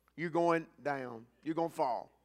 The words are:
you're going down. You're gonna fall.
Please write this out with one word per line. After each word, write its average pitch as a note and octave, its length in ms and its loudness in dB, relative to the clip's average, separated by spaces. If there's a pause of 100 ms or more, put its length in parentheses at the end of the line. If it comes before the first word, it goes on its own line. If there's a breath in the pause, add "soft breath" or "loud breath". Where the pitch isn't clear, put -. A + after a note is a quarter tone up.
(160)
you're E3+ 140 -4
going E3 360 4 (160)
down. B2 440 -4 (180)
You're D#3 100 -2
gonna E3 140 0
fall. C3+ 420 -2 (160)